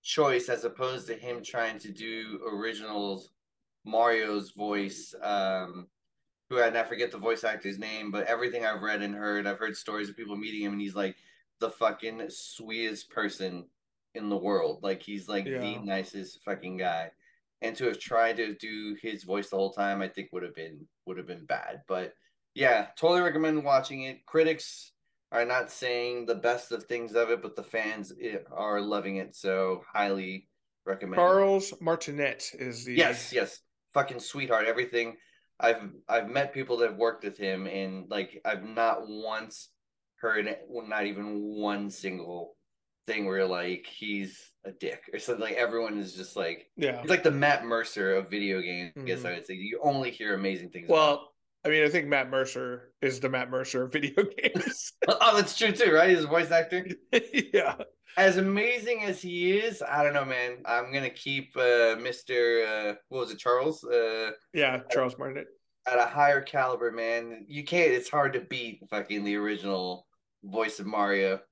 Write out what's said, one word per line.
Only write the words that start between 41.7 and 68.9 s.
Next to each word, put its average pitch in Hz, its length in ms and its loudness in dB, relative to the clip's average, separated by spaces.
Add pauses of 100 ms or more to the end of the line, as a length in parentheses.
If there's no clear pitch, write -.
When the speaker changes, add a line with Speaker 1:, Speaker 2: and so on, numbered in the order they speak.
Speaker 1:
single 87 680 -8 (500)
thing 107 200 -2
where, 95 200 2
like, 90 400 -2
he's 101 680 -8 (120)
a 98 80 -10
dick - 300 -6 (100)
or 104 60 -6
something. 98 260 -4
Like, 110 120 -4
everyone 113 420 0
is 92 160 -8
just, 92 200 -12
like, 87 420 -6
Speaker 2:
Yeah. 131 260 0
Speaker 1:
he's 117 80 -2
like - 120 4
the 165 80 6
Matt 143 360 4
Mercer 110 500 0
of 95 140 -2
video 98 320 -2
games, 87 340 -8
I 143 60 -12
guess 92 160 -4
Speaker 2:
Mm-hmm. - 80 -8
Speaker 1:
I 90 80 -4
would 85 120 -12
say. 95 80 -10
You 104 280 -6
only 139 280 2
hear 104 240 -2
amazing 95 360 -2
things 87 180 -12
about 170 60 8
him. 160 40 8
Speaker 2:
Well, 147 340 4 (300)
I 151 60 2
mean, 151 160 6
I 147 60 6
think 156 180 2
Matt 135 220 2
Mercer 131 640 -4 (100)
is 131 180 0
the 131 80 0
Matt 127 220 -2
Mercer 131 320 -2
of 127 100 -4
video 143 220 -2
<laughs> 202 240 2
games. - 600 -2
Speaker 1:
<laughs> - 100 2
Oh, 220 280 8
that's 202 220 2
true 214 140 4
too, 214 200 6
right? 165 160 8
He's 170 160 8
a - 40 -4
voice 160 220 2
actor. 175 360 2 (260)
Speaker 2:
<laughs> 233 80 6 (320)
Yeah. - 220 4 (420)
Speaker 1:
As 185 220 8
amazing 214 640 2
as 190 180 -4
he 180 360 2
is, 220 240 -2
I 147 200 2
don't 147 120 4
know, 143 100 2
man. 123 400 -2
I'm 123 280 0
gonna 135 180 -2
keep, 135 460 -6
uh, 120 440 6
Mister, 120 640 2
uh, 107 280 -2 (140)
what 131 120 -4
was 113 100 -4
it, 104 80 -12
Charles? 131 460 2
Uh, 113 480 2 (200)
Speaker 2:
Yeah, 135 220 4
Speaker 1:
at 123 160 -6
Speaker 2:
Charles 127 260 2
Martinet. 135 300 -8 (440)
Speaker 1:
at 123 80 4
a 120 80 6
higher 143 340 6
caliber, 127 500 0
man. 117 580 -4
You 147 160 -10
can't, 165 280 4
it's 123 180 0
hard 139 220 2
to 123 80 0
beat 117 500 -8